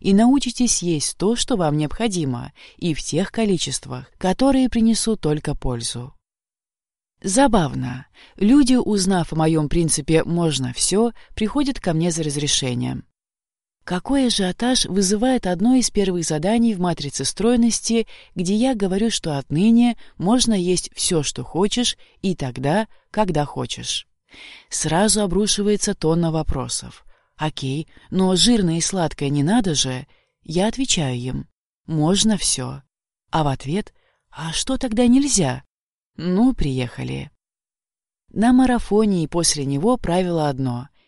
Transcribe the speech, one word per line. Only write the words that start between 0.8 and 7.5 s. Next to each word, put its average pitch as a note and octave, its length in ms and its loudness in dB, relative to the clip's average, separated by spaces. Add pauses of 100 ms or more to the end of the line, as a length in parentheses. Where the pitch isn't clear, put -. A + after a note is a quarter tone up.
есть E3 340 -2
то, G3 200 0
что - 200 -2
вам D3+ 200 2
необходимо, D3+ 760 -2 (240)
и E3+ 180 -2
в - 80 -8
тех F3 280 -2
количествах, C#3+ 840 -4
которые C4 540 2
принесут A3+ 500 2
только D3+ 340 -2
пользу. A#2+ 600 -6 (1080)
Забавно. D3+ 840 0 (300)